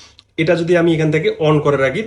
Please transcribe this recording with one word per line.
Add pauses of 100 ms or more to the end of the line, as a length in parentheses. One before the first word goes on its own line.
(420)
এটা
যদি
আমি
এখান
থেকে (200)
on
করে
রাখি